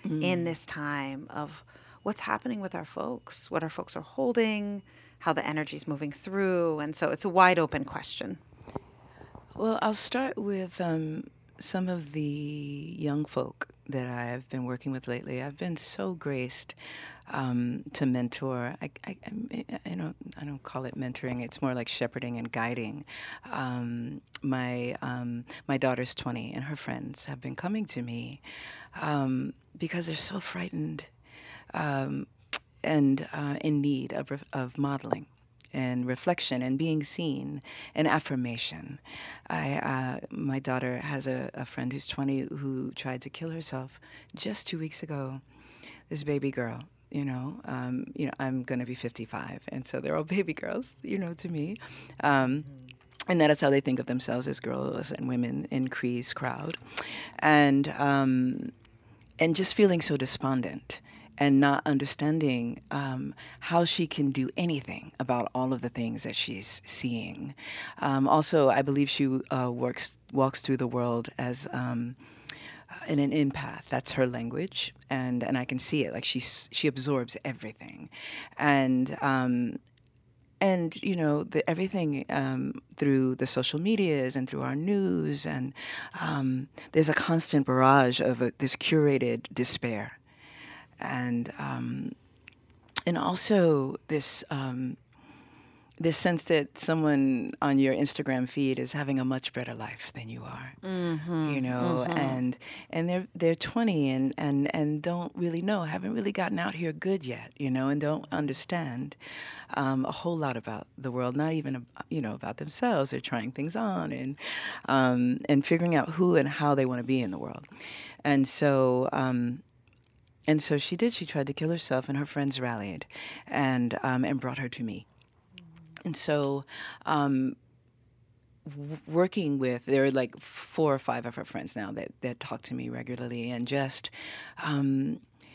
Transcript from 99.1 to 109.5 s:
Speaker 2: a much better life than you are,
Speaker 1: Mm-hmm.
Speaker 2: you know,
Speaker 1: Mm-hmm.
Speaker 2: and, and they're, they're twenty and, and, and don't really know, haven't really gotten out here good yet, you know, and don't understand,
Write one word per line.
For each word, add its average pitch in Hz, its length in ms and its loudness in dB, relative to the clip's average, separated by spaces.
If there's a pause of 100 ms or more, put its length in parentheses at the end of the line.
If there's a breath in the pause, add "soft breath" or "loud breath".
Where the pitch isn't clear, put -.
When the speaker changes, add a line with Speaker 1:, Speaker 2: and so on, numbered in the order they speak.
Speaker 2:
a 127 60 2
much 131 280 -2
better 120 200 -6
life 113 400 -10
than 117 160 -10
you 117 140 -10
are, 127 300 -12 (100)
Speaker 1:
Mm-hmm. 170 720 -2
Speaker 2:
you 139 80 0
know, 127 460 2
Speaker 1:
Mm-hmm. - 120 0
Speaker 2:
and, 127 380 0 (340 loud breath)
and 165 180 0
they're, 180 260 -2
they're 165 200 4
twenty 175 560 2
and, 131 260 2
and, 143 380 2
and 151 260 0
don't 175 340 -2
really 170 280 0
know, 196 200 2
haven't 185 300 -4
really 202 180 0
gotten 190 280 0
out 170 160 -2
here 165 160 -2
good 175 340 0
yet, 117 320 -10
you 139 140 0
know, 131 180 2
and 143 100 2
don't 151 320 0
understand, 147 840 -2 (580 loud breath)